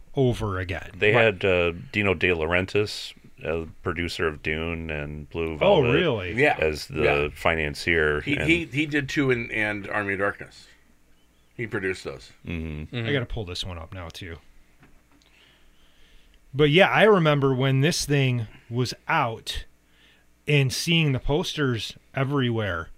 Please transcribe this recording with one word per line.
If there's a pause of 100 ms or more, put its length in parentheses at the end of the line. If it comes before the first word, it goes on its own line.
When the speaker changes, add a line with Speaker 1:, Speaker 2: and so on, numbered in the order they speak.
(160)
Speaker 1:
over
again.
Speaker 2:
They
Speaker 3:
Right.
Speaker 2:
had,
uh, (220)
Dino
De
Laurentiis, (320)
uh, (180)
producer
of
Dune
and
Blue
Speaker 1:
Oh,
Speaker 2:
Velvet,
Speaker 1:
really?
Speaker 3:
Yeah.
Speaker 2:
as
the
Speaker 3:
Yeah.
Speaker 2:
financier.
Speaker 3:
He,
Speaker 2:
and
Speaker 3:
he,
he
did
two
and,
and
Army
of
Darkness. (880)
He
produced
those. (140)
Speaker 2:
Mm-hmm.
Speaker 4:
Mm-hmm.
Speaker 1:
I
gotta
pull
this
one
up
now,
too. (2250)
But,
yeah,
I
remember
when
this
thing (220)
was (140)
out (840)
and
seeing
the
posters (180)
everywhere